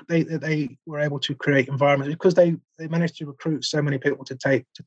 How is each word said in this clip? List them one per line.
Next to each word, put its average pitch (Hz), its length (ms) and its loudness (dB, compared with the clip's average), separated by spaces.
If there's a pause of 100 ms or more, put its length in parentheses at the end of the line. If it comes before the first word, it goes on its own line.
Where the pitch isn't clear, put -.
they, 165 160 4
they 151 640 -4
were 151 140 -8
able 143 200 -2
to 139 160 -6
create 143 320 2
environments 143 460 2
because 175 220 2
they, 175 200 6 (220)
they 160 100 -10
managed 165 300 -2
to 160 80 -12
recruit 143 400 -6
so 151 160 -2
many 143 160 0
people 139 280 -2
to 135 100 -10
take, 135 300 0 (100)
to - 120 -20